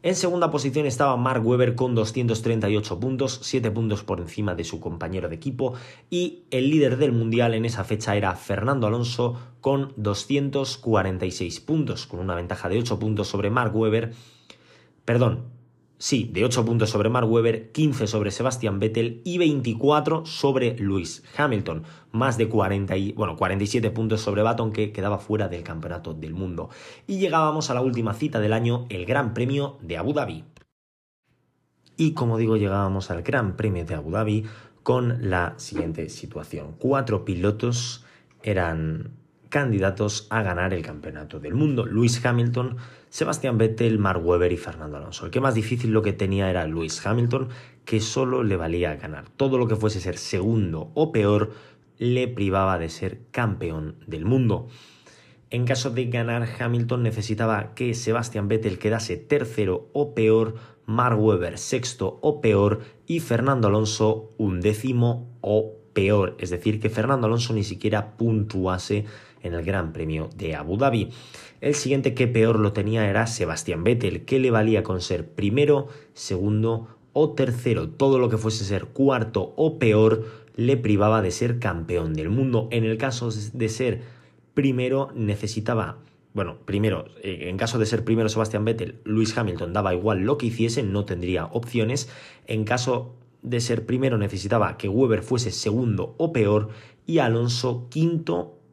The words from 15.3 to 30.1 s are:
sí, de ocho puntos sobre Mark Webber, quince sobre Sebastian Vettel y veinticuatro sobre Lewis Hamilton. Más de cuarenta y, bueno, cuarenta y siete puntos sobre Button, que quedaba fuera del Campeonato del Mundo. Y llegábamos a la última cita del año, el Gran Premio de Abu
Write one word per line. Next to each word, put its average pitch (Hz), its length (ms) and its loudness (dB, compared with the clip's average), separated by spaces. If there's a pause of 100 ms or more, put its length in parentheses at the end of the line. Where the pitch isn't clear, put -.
sí, 113 340 0
de 107 140 2
ocho 120 180 2
puntos 113 280 2
sobre 107 180 2
Mark 120 200 2
Webber, 113 440 2
quince 127 340 2
sobre 104 240 0
Sebastian 113 480 -2
Vettel 113 460 0
y 175 120 -4
veinticuatro 147 880 2
sobre 127 520 0
Lewis 98 480 -4 (100)
Hamilton. 98 480 -2 (280)
Más 120 260 0
de 110 100 2
cuarenta 98 500 0
y, 98 140 -2
bueno, 92 240 -4
cuarenta 95 300 0
y - 20 -4
siete 113 240 0
puntos 110 300 -2
sobre 101 200 0
Button, 113 300 0
que 104 220 -2
quedaba 101 260 -2
fuera 104 300 -2
del 85 120 -8
Campeonato 80 540 -8
del 80 180 -10
Mundo. 87 360 -8 (360)
Y 190 140 -4
llegábamos 156 500 2
a 131 40 0
la 123 80 2
última 120 320 0
cita 131 260 -2
del 107 140 2
año, 120 360 0
el 90 160 -6
Gran 117 300 0
Premio 135 460 -2
de 87 160 -8
Abu 107 160 -2